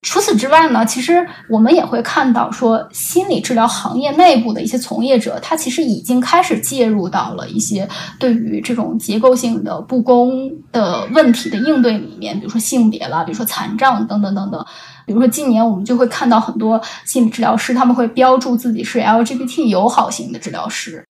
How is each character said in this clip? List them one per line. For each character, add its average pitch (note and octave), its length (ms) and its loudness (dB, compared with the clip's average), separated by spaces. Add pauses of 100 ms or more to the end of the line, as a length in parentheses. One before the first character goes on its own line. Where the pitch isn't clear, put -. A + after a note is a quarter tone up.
除 - 160 -2
此 G4+ 160 0
之 A3+ 140 0
外 D#4+ 220 6
呢， A3+ 160 2
其 B3 120 -2
实 E4+ 300 2 (220)
我 A3 80 2
们 A#3 160 6
也 F4+ 100 4
会 A#3 160 -4
看 C4 320 0
到 A3+ 180 0
说， A3 400 0
心 - 380 -2
理 F4+ 100 0
治 - 140 -4
疗 A3+ 160 2
行 - 300 -4
业 C#4+ 140 -2
内 D#4 280 6
部 A3+ 100 -2
的 G#3+ 120 -6
一 - 40 -6
些 A#3+ 120 -4
从 A#3 260 -4
业 C4 140 4
者， - 240 -4
他 - 120 -4
其 D#4+ 140 -4
实 B3+ 140 -2
已 A#3+ 180 0
经 B3 180 0
开 E4 240 2
始 E4 160 0
介 B3 280 -2
入 G#3 200 0
到 - 280 -4
了 - 160 -12
一 - 80 -6
些 G#2+ 280 -4 (320)
对 B3+ 140 2
于 A3 300 -2
这 B3 120 -4
种 A3+ 240 -4
结 G#3+ 200 -4
构 B3+ 180 4
性 A3+ 260 -2
的 F#3+ 200 -8
不 B3+ 180 -2
公 B3+ 500 2 (220)
的 G3 400 -2
问 D4+ 220 6
题 - 160 -6
的 A3+ 80 -4
应 C4+ 240 2
对 A3+ 160 2
里 - 200 -12
面， - 220 -8
比 - 60 -12
如 - 20 -8
说 A3+ 100 -4
性 A3+ 300 2
别 - 200 -4
啦， D#3+ 140 -4
比 E3 80 -6
如 G#3+ 60 -6
说 A#3 80 -6
残 G#3 320 -6
障 A#3 300 2
等 G#3 160 -2
等 G3 120 -2
等 G3 160 -4
等。 D#3+ 140 -8 (400)
比 - 80 -6
如 G#3+ 60 2
说 B3+ 100 6
近 C#4 220 -2
年 A3 120 4
我 A3+ 140 2
们 F#3 80 -6
就 B3 100 -2
会 A#3+ 120 4
看 - 200 -2
到 A3+ 140 4
很 A#3 160 -4
多 A3 240 0 (240)
心 A#3+ 220 2
理 - 20 2
治 A3+ 140 -4
疗 A3 120 2
师， A#3 200 -2
他 B3+ 100 2
们 B3 100 4
会 A#3+ 140 0
标 C4 300 4
注 B3+ 180 -2
自 A#3 160 -2
己 A3+ 100 -4
是 A3+ 180 -4
L A3 220 4
G A#3 120 -2
B B3+ 100 -6
T B3+ 240 -2
友 F#3+ 180 2
好 - 220 2
型 - 240 -8
的 - 60 -12
治 - 100 -12
疗 D#2+ 180 -8
师 - 440 -12